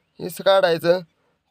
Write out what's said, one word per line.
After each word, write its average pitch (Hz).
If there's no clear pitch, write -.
हे 175
स-, 175
काढायचं, 175